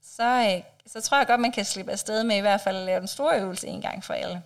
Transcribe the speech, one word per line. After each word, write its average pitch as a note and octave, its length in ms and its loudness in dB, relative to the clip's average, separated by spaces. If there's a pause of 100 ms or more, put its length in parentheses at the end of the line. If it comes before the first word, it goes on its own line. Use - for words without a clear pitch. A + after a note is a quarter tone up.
(160)
så, A#3 400 4
øh, F3 60 -6 (300)
så A3+ 80 -10
tror C#4 180 2
jeg C4+ 80 4
godt, A#3+ 140 4
man A#3+ 120 0
kan G3+ 120 -2
slippe F#3+ 280 -6
afsted A3 320 -2
med A3 120 2
i G3 40 2
hvert G3+ 200 4
fald F#3+ 160 -2
at F#3+ 60 -6
lave F#3 180 0
den F#3+ 80 -8
store D4 300 0
øvelse F#3+ 280 -4
en - 160 -8
gang - 220 -8
for - 100 -8
alle. - 320 -6